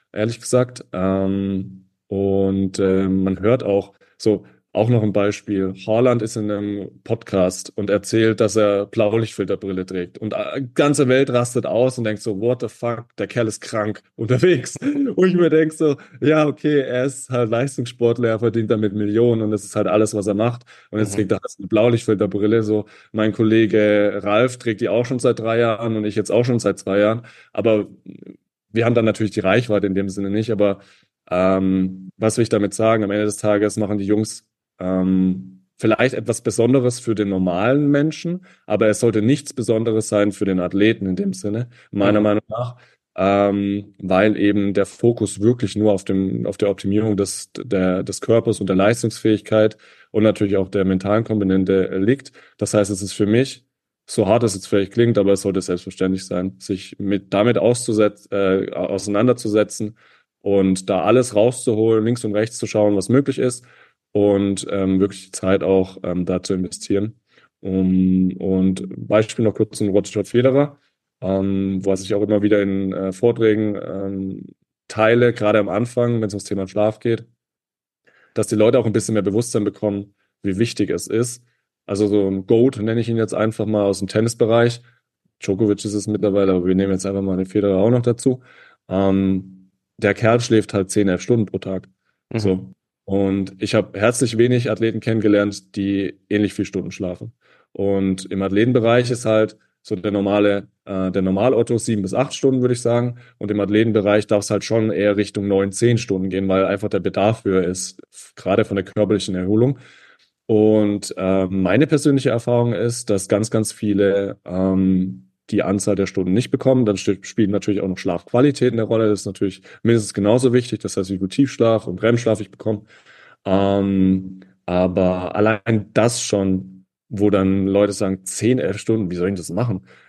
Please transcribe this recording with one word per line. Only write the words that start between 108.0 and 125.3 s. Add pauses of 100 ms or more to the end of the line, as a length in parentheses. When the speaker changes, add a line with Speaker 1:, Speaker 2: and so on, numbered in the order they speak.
Speaker 1:
f-,
gerade
von
der
körperlichen
Erholung. (640)
Und,
äh,
meine
persönliche
Erfahrung
ist,
dass
ganz,
ganz
viele,
ähm, (200)
die
Anzahl
der
Stunden
nicht
bekommen.
Dann
st-,
spielen
natürlich
auch
noch
Schlafqualität
eine
Rolle.
Das
ist
natürlich (220)
mindestens
genauso
wichtig.
Das
heißt,
wie
gut
Tiefschlaf
und
rem
Schlaf
ich
bekomme. (640)
Ähm, (240)
aber